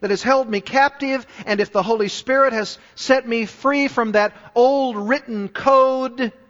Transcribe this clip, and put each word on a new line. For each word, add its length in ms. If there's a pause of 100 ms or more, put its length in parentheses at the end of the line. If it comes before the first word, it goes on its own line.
that 100
has 120
held 260
me 120
captive, 640 (180)
and 160
if 120
the 100
Holy 260
Spirit 440
has 260 (160)
set 320
me 180
free 440
from 240
that 200 (220)
old 420
written 520
code 840 (180)